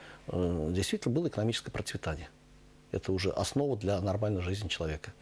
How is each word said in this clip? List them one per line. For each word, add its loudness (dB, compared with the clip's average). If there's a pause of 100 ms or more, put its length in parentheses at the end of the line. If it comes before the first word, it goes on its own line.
(280)
э, 2
действительно 0
было 2
экономическое 0
процветание. -4 (640)
Это 0
уже 2
основа 2
для 2
нормальной 2
жизни -2
человека. -4